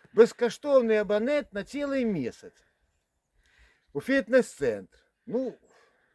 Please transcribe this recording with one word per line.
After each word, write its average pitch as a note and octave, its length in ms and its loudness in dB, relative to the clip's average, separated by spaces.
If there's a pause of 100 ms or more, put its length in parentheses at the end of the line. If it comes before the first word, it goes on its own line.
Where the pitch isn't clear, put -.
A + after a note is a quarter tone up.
(140)
безкоштовний A#3 840 4
абонент G#3+ 560 -2
на G3 100 -8
цілий C#4 420 -4
місяць. B2 580 -6 (1300)
У C#3+ 80 -6
фітнес-центр. A3+ 960 -2 (260)
Ну, A#3 280 -6 (600)